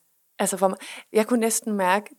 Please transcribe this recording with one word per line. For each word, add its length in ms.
Altså 180
for 100
mig, 100
jeg 140
kunne 120
næsten 340
mærke, 460